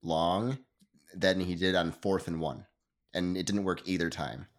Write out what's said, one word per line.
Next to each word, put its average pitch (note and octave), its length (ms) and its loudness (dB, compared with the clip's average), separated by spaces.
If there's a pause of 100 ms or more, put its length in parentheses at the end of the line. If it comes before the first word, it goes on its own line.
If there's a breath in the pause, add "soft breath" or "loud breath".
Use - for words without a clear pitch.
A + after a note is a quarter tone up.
long F2 560 2 (560)
than F#2 260 4
he F2+ 140 0
did F#2 200 2
on E2+ 180 2
fourth F#2+ 340 -2
and E2 140 -4
one. D2 260 -4 (480)
And F2+ 220 0
it F#2 100 -2
didn't G2+ 180 0
work F2+ 220 -2
either E2+ 240 0
time. C#2+ 360 -8 (120)